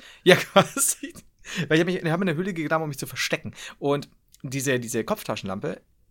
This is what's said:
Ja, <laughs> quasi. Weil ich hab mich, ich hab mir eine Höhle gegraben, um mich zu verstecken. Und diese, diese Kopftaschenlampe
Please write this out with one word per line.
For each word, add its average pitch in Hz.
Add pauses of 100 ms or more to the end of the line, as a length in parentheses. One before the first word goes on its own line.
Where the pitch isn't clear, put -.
(220)
Ja, 175
<laughs> -
quasi. - (560)
Weil 156
ich 160
hab 175
mich, 185
ich 165
hab 165
mir -
eine 151
Höhle 190
gegraben, 160
um 156
mich 139
zu -
verstecken. - (260)
Und 143 (360)
diese, 131
diese 113
Kopftaschenlampe 110 (280)